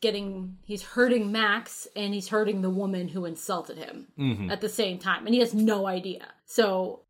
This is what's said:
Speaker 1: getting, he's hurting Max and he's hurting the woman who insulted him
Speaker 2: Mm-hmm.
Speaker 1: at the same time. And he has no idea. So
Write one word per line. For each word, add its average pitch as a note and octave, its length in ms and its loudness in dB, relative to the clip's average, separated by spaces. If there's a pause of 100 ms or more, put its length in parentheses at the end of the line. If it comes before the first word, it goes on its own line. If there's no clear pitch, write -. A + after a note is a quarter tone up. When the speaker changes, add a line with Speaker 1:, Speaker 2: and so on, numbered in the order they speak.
Speaker 1:
getting, G3 640 -2
he's G#3 180 -8
hurting A#3+ 480 4
Max A3 640 0
and G3+ 180 -2
he's F#3+ 160 -4
hurting G#3+ 320 2
the F#3 80 2
woman F#3 380 0
who F#3 180 -4
insulted E3 520 -6
him - 300 -12 (120)
Speaker 2:
Mm-hmm. G#2+ 320 0
Speaker 1:
at G3+ 80 -2
the - 100 -2
same F#3 300 -2
time. F3+ 260 -2
And A3 80 4
he B3 60 6
has A#3 140 4
no G#3+ 340 4
idea. F#3 400 -4 (180)
So F#3+ 640 0